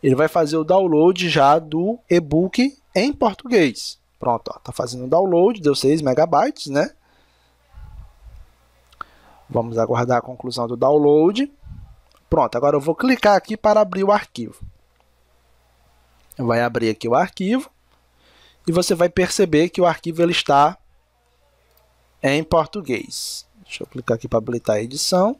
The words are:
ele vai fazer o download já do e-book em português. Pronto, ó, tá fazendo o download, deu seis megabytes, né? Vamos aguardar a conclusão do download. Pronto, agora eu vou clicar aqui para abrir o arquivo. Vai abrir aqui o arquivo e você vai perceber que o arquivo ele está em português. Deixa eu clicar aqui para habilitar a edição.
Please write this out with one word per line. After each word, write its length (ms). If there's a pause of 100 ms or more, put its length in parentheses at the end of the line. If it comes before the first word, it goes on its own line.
ele 120
vai 140
fazer 280
o 80
download 640
já 300
do 400 (120)
e-book 640 (180)
em 180
português. 880 (200)
Pronto, 360
ó, 40
tá 140
fazendo 320
o 40
download, 520
deu 140
seis 280
megabytes, 640
né? 260 (2500)
Vamos 300
aguardar 400
a 40
conclusão 440
do 100
download. 760 (800)
Pronto, 280
agora 200
eu 40
vou 140
clicar 420
aqui 200
para 240
abrir 240
o 80
arquivo. 480 (1800)
Vai 240
abrir 300
aqui 180
o 60
arquivo 560 (960)
e 60
você 220
vai 140
perceber 640
que 100
o 60
arquivo 360
ele 100
está 440 (1500)
em 220
português. 1000 (160)
Deixa 200
eu 40
clicar 300
aqui 120
para 100
habilitar 380
a 60
edição. 580